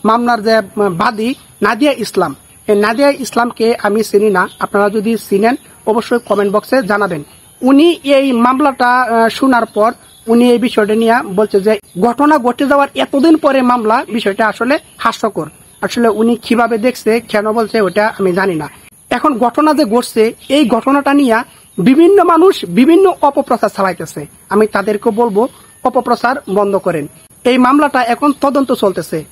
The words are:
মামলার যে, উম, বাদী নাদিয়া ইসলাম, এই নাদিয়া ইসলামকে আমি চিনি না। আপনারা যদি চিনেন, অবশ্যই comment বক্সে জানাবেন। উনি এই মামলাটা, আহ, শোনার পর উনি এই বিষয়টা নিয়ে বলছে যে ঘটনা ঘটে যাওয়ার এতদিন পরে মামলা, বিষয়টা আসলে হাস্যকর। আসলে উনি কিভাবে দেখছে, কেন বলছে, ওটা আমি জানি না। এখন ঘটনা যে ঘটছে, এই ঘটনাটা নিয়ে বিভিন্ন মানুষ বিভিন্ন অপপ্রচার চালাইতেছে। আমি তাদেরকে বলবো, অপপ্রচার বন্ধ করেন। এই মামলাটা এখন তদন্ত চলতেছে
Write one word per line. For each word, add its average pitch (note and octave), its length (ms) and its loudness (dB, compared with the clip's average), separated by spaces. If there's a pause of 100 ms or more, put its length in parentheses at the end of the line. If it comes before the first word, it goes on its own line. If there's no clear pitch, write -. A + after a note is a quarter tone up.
মামলার A#3 380 0
যে, A3 200 0 (140)
উম, G3+ 180 -2
বাদী A3+ 400 -4 (280)
নাদিয়া A#3 300 0
ইসলাম, G3 420 -4 (320)
এই G#3 100 2
নাদিয়া A#3 340 2
ইসলামকে A#3+ 720 -2
আমি G#3+ 200 -2
চিনি G#3 280 0
না। F#3+ 180 0 (120)
আপনারা G3+ 300 0
যদি A3 260 -2
চিনেন, G#3 380 0 (320)
অবশ্যই A3+ 400 -2
comment G3+ 260 -2
বক্সে A#3+ 300 0
জানাবেন। F#3 400 -4 (380)
উনি C#4 440 4
এই C#4 280 2
মামলাটা, B3+ 680 0
আহ, A3+ 280 0
শোনার A#3+ 380 0
পর A3 260 0 (340)
উনি A#3+ 240 4
এই A#3+ 80 4
বিষয়টা A3 360 -2
নিয়ে A3+ 280 2
বলছে G3+ 380 -2
যে G#3+ 180 0 (220)
ঘটনা C#4+ 380 2
ঘটে A#3+ 280 -2
যাওয়ার C#4 280 2
এতদিন C#4+ 420 2
পরে C4+ 260 0
মামলা, B3 500 0
বিষয়টা G#3+ 340 -2
আসলে B3 320 -2 (200)
হাস্যকর। G3+ 500 -4 (340)
আসলে A#3 260 0
উনি A3 280 0
কিভাবে A#3 420 -2
দেখছে, A3+ 420 -2
কেন A3 320 -2
বলছে, A3 280 -2
ওটা G#3 380 0
আমি F#3 140 0
জানি F#3+ 220 -2
না। D3+ 140 -6 (420)
এখন B3 280 -2
ঘটনা D4 360 0
যে D4 100 2
ঘটছে, A3+ 500 -2 (140)
এই C#4 200 2
ঘটনাটা C#4 460 0
নিয়ে C4 220 2 (420)
বিভিন্ন E4+ 460 4
মানুষ E4+ 400 2
বিভিন্ন D#4+ 580 4
অপপ্রচার C4 540 0
চালাইতেছে। F3 500 -6 (220)
আমি G#3+ 180 2
তাদেরকে G#3 440 -2
বলবো, A3+ 380 0 (360)
অপপ্রচার A#3+ 520 -2 (140)
বন্ধ G3 260 0
করেন। E3 300 -4 (380)
এই B3+ 140 2
মামলাটা C4 440 2
এখন A#3+ 300 -2
তদন্ত C#4 400 -2
চলতেছে F#3 580 -4